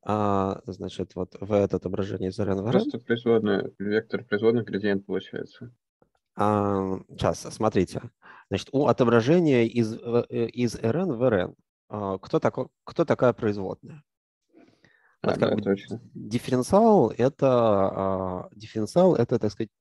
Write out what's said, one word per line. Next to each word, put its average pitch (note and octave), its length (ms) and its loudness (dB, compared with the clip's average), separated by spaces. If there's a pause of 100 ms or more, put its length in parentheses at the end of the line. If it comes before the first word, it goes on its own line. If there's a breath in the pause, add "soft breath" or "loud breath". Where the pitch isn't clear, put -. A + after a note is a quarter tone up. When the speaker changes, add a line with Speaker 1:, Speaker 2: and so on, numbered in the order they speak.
Speaker 1:
А, G2+ 640 -2
значит, F#2 480 -10
вот F#2 260 -8
v G2+ 160 0
это G2 200 2
отображение F#2+ 540 -4
из - 80 -14
R G2 120 -2
N F#2+ 120 -2
в G2+ 40 -6
R C#3 100 0
N. G#3+ 60 4
Speaker 2:
Просто D4 160 -6
производная, A2+ 800 0
вектор G#2 460 -4
производных A2 400 0
градиент G2+ 420 -2
получается. - 680 -10 (640)
Speaker 1:
А, G2+ 640 0 (220)
щас, F2 200 0 (140)
смотрите. G#2+ 480 -2 (480 loud breath)
Значит, G2 220 -4
у C3+ 140 2
отображения A#2+ 800 4
из, A2+ 280 -2
э, A#2 360 -2
э, A#2+ 160 -4
из A#2 300 -2
R A2+ 220 -2
N F3+ 180 -2
в A2+ 60 -2
R B2+ 120 2
N, F2+ 200 0 (340)
а, G2 300 -6
кто - 220 -4
тако-, B2+ 300 -2 (140)
кто - 200 -2
такая B2+ 280 4
производная? A2 680 -6 (1200 soft breath)
Speaker 2:
А, - 60 0
Speaker 1:
Вот - 80 -2
как - 120 2
Speaker 2:
да, - 40 0
Speaker 1:
бы G#2+ 80 -2
Speaker 2:
точно. G2+ 380 -2 (140)
Speaker 1:
дифференциал — B2+ 960 2
это, C3+ 380 0
а, F#2+ 1080 2
дифференциал — A2 640 2
это, A#2 220 2
так G#2+ 120 -2
сказать - 200 -8 (100)